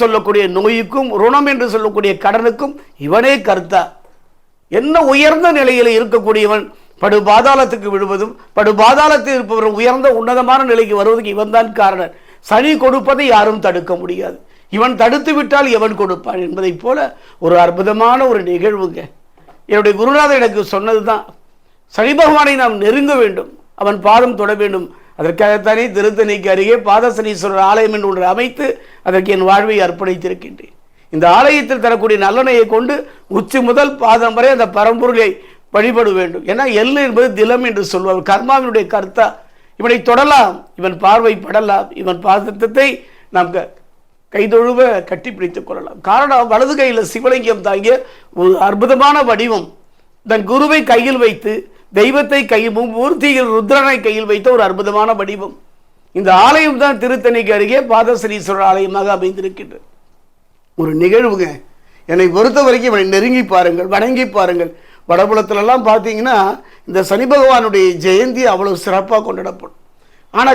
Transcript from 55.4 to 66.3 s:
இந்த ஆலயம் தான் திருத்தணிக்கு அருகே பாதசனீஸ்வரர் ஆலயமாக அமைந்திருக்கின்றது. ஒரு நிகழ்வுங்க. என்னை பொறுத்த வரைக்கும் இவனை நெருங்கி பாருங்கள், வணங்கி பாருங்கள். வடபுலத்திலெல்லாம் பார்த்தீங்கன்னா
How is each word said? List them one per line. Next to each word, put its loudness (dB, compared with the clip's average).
இந்த 0
ஆலயம் 2
தான் 0
திருத்தணிக்கு 0
அருகே 0
பாதசனீஸ்வரர் 0
ஆலயமாக -2
அமைந்திருக்கின்றது. -10
ஒரு -2
நிகழ்வுங்க. 2
என்னை 2
பொறுத்த 2
வரைக்கும் 2
இவனை 0
நெருங்கி 0
பாருங்கள், 0
வணங்கி -2
பாருங்கள். -2
வடபுலத்திலெல்லாம் 0
பார்த்தீங்கன்னா 0